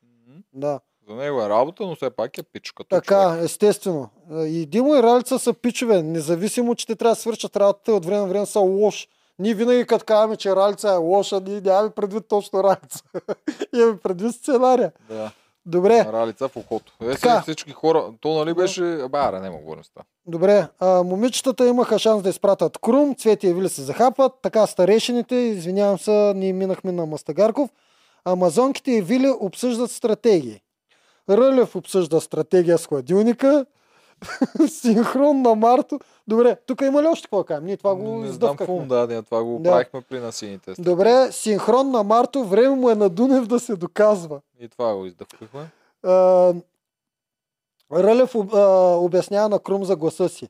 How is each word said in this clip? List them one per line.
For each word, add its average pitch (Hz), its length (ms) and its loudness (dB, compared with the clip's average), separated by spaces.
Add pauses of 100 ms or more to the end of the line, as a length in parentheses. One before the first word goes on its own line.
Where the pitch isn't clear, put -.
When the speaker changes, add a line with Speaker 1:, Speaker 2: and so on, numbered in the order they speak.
Speaker 1:
Мгм. 120 360 -20 (140)
Speaker 2:
Да. 139 280 -6 (280)
Speaker 1:
За 104 60 -16
него 135 280 -4
е 104 60 -4
работа, 139 380 0
но 170 80 -8
все 135 160 -6
пак - 280 -8
е 160 40 -12
пич - 300 -18
като - 160 -20
Speaker 2:
Така, 196 360 2
Speaker 1:
човек. 165 200 -2
Speaker 2:
естествено. 170 640 -2 (280)
И 160 300 -4
Димо 240 280 0
и 269 80 4
Ралица 240 360 2
са 240 140 -2
пичове, 226 500 0
независимо, 170 720 -2
че - 120 -12
те 226 80 -6
трябва 226 200 0
да 214 60 -12
свършат 214 360 -8
работата 202 340 0
и 220 40 4
от 190 100 -2
време 202 160 -2
на 202 60 -2
време 190 200 -4
са 214 140 -2
лоши. 190 460 0 (320)
Ние 214 160 -2
винаги 240 300 0
като 226 200 0
казваме, 214 320 2
че 190 200 -2
Ралица 202 320 0
е 190 80 2
лоша, 190 440 0
ние 202 200 -10
нямаме 196 300 2
предвид 208 380 -6
точно 202 340 -2
Ралица. - 400 -2 (120)
<laughs> - 600 -10
Имаме 226 240 2
предвид 190 360 -4
сценария. 254 580 2 (160)
Speaker 1:
Да. 110 220 -10 (360)
Speaker 2:
Добре. 190 380 4
Speaker 1:
Ралица 113 440 -4
в - 80 -10
ухото. 110 440 -8
Е, 113 40 -12
Speaker 2:
Така. 127 140 -2
Speaker 1:
сега 233 240 2
всички 151 300 -10
хора, 156 320 2 (160)
то 151 140 -4
нали 156 160 -2
Speaker 2:
Да. 170 40 -2
Speaker 1:
беше, 180 280 -2
бе, 147 360 -4
аре, 104 220 -2
не 95 100 -10
мога 82 80 -12
да 76 60 -18
говорим 78 200 -16
с - 60 -20
това. - 120 -20 (240)
Speaker 2:
Добре, 175 420 2 (120)
а, 185 220 2
момичетата 226 640 -2
имаха 240 320 0
шанс 220 240 0
да 190 60 -2
изпратят 180 500 0
Крум, 269 360 2
Цвети 208 340 0
и 175 40 2
Вили 180 160 -2
се - 140 -10
захапват, 240 500 0 (100)
така 208 240 2
старейшините, 220 680 0
извинявам 202 640 -2
се, - 120 -6 (260)
ние 190 160 -2
минахме 185 400 -4
на 175 140 -4
Мастагарков. 196 640 -2 (540)
Амазонките 185 680 0
и 226 100 2
Вили 254 280 0
обсъждат 226 600 -4
стратегии. 175 720 0 (680)
Рълев 247 460 2
обсъжда 165 440 -2
стратегия 170 580 0
с - 80 -6
хладилника. 220 800 2 (540)
<laughs> - 480 -2
Синхрон 262 760 0
на 233 120 4
Марто. 247 460 2 (280)
Добре, 226 280 2 (100)
тук - 140 -6
има 277 220 2
ли 302 40 2
още 330 180 0
какво - 140 -4
да - 60 -2
кажем? 151 200 -6
Ние 190 120 -6
това 196 180 -2
го 185 80 -8
Speaker 1:
Не 214 80 -8
знам 226 140 -8
Speaker 2:
издъвкахме. 202 320 -2 (200)
Speaker 1:
какво, 151 100 -8
да, 123 200 0
ние 117 160 -8
това 117 200 -4
го 117 160 -6
Speaker 2:
Да. 165 120 0
Speaker 1:
правихме 139 300 0
при 127 200 -12
насините. 104 580 -12
Speaker 2:
Добре, 202 540 2
синхрон 220 580 0
на 240 120 0
Марто, 240 420 0
време 226 320 2
му 254 140 0
е 226 40 4
на 208 140 2
Дунев 247 380 0
да 233 140 0
се 220 160 -8
доказва. 175 640 0 (200)
Speaker 1:
И 117 80 -18
това 113 260 -4
го 95 120 -8
издъвкахме. 107 540 -18 (420)
Speaker 2:
А, 185 520 4 (1400)
Рълев 220 420 4
об-, 214 200 -4
а, 202 60 4 (360)
обяснява 180 520 0
на 202 100 0
Крум 196 260 -4
за 185 120 0
гласа 160 320 -2
си. - 220 -12